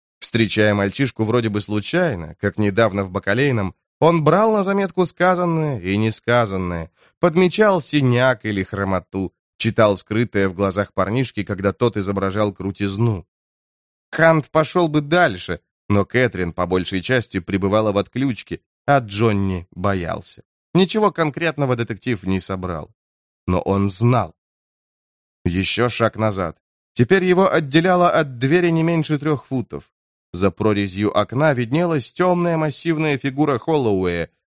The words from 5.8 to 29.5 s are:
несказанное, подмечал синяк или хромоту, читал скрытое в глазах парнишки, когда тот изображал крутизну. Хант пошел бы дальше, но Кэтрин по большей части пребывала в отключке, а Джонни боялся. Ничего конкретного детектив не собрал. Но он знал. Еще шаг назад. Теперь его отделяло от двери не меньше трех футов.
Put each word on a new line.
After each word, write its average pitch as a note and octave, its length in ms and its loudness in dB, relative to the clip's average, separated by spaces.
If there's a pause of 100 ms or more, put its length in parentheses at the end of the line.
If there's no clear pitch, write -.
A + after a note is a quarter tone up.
несказанное, G2 960 0 (280)
подмечал F3+ 600 2
синяк B2+ 640 2
или G#2 180 -2
хромоту, F#2+ 720 -4 (240)
читал A2 380 2
скрытое G2+ 540 -2
в F2+ 40 -8
глазах G2 400 -2
парнишки, G#2 520 -2
когда G2 260 -2
тот A#2 240 0
изображал G2 560 -2
крутизну. G2 760 -4 (840)
Хант D#3+ 400 2
пошел D#3+ 380 2
бы D3+ 100 2
дальше, C#3+ 640 0 (260)
но G2+ 160 2
Кэтрин F#2+ 480 0
по F2+ 140 -2
большей F#2 360 0
части A#2 380 -2
пребывала G2 540 0
в G2 40 2
отключке, B2 600 -4 (260)
а C#3 140 4
Джонни G2 720 -2
боялся. F2+ 720 -6 (300)
Ничего G3 400 2
конкретного D3 640 -2
детектив A2+ 460 -4
не F#2+ 180 -2
собрал. F2+ 500 -8 (560)
Но F2+ 140 2
он G2 280 2
знал. A2+ 460 0 (1120)
Еще F#2+ 420 0
шаг A2+ 300 -2
назад. G2 400 -2 (360)
Теперь F3+ 300 4
его F#3 260 4
отделяло E3+ 600 2
от C#3+ 280 0
двери E3 320 2
не E3 140 2
меньше D#3+ 340 0
трех D3 280 -2
футов. A2 480 -8 (400)